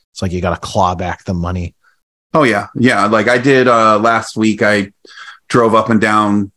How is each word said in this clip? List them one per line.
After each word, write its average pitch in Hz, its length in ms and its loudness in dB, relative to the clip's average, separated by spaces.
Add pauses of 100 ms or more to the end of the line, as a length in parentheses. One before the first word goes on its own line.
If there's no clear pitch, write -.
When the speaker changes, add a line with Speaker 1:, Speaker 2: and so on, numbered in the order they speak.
(140)
Speaker 1:
it's - 80 -12
like 98 100 -4
you 90 100 -6
gotta 87 180 -4
claw 92 360 -2
back 87 300 -10
the 95 80 -6
money. 87 420 -6 (580)
Speaker 2:
Oh, 156 100 2
yeah. 104 320 0
Yeah. 117 300 0
Like 110 220 0
I 123 100 2
did, 127 300 2
uh, 110 320 4
last 113 380 -2
week, 110 260 0
I 104 300 -2 (560)
drove 113 260 2
up 110 140 2
and 110 100 4
down 104 560 0